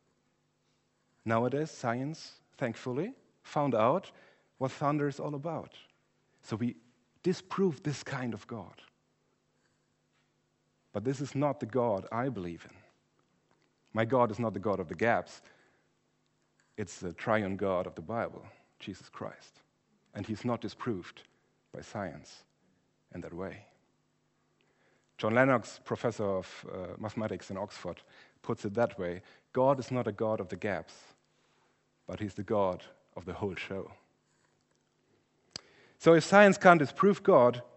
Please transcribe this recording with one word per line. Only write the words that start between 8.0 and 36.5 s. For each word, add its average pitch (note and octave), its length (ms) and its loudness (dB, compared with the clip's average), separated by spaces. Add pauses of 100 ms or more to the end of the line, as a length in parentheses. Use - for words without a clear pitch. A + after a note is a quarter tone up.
kind B2+ 300 -6
of G#2 140 -12
God. G2 340 -12 (2000)
But G#2 100 -4
this C3 180 -2
is C3+ 120 -8
not C#3 260 0
the B2 60 -6
God A2 460 0
I A#2+ 180 -2
believe F2 400 -8
in. - 80 -20 (1160)
My A2+ 120 2
God A#2+ 240 4
is G#2 80 -8
not A2+ 160 -2
the G#2 60 -6
God F#2+ 200 0
of F2 100 -6
the - 60 -10
gaps. G2+ 460 0 (1400)
It's E2+ 220 -10
the F2 140 -8
triune G#2 440 0
God F#2+ 300 0
of - 80 -14
the F2 60 -12
Bible, F2 440 -6 (340)
Jesus - 300 -14
Christ. - 500 -14 (540)
And G2+ 100 -8
he's G#2+ 220 -6
not A#2+ 160 -2
disproved - 640 -8 (500)
by - 80 -12
science - 600 -12 (720)
in E2+ 60 -10
that E2 120 -14
way. F#2+ 320 -12 (1500)
John A2 160 0
Lennox, B2+ 500 2
professor A2 420 -4
of, F#2+ 460 -4
uh, F#2 280 -10
mathematics G#2 500 -6
in G2 80 -10
Oxford, F2+ 460 -10 (400)
puts - 200 -6
it G2+ 120 -6
that A#2 240 0
way. F2 240 -6 (280)
God C3 280 4
is A#2 100 -8
not B2 180 -2
a G#2+ 40 -2
God A2 280 -2
of F#2 100 -8
the G2+ 60 -10
gaps, F2+ 380 -6 (1120)
but F#2 140 -10
he's G#2 160 -6
the G#2 80 -8
God F#2+ 400 0 (320)
of E2+ 100 -14
the F2+ 80 -8
whole F#2 220 -4
show. - 360 -8 (2000)
So E3 160 8
if D#3+ 100 6
science G3 340 10